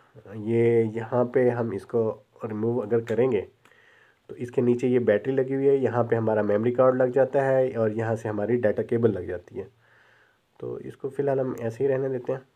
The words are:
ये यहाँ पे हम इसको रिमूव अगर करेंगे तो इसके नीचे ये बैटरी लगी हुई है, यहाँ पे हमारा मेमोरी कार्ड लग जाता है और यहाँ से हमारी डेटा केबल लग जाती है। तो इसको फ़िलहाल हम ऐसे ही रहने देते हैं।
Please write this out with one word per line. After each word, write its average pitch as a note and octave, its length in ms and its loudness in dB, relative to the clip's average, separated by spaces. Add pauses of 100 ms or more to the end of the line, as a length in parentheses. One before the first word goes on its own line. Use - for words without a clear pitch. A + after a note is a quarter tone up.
(360)
ये A#2 480 4
यहाँ A2+ 420 -2
पे B2 240 2
हम A#2 240 -2
इसको A2 520 -4 (200)
रिमूव A2+ 340 -2
अगर A2+ 220 0
करेंगे A2+ 460 0 (840)
तो - 80 -16
इसके B2 240 -4
नीचे B2 260 2
ये B2 120 2
बैटरी G#2+ 340 -2
लगी C3 200 -2
हुई C3+ 120 -2
है, C#3 120 4
यहाँ A#2+ 260 0
पे A2+ 120 0
हमारा A2 280 2
मेमोरी G#2 280 0
कार्ड B2+ 240 4
लग B2+ 140 2
जाता C3+ 320 2
है C3 360 2
और A2 140 0
यहाँ A2 240 -2
से A2+ 140 -6
हमारी G#2+ 280 0
डेटा G#2+ 260 0
केबल A#2 280 2
लग F2+ 160 -6
जाती F2+ 280 -10
है। F#2+ 120 -10 (920)
तो A#2+ 200 -10
इसको C3 300 -10
फ़िलहाल C3+ 300 0
हम B2+ 200 -2
ऐसे A#2 240 -4
ही C#3 60 2
रहने C3+ 200 0
देते B2+ 240 -4
हैं। C3 80 -8 (140)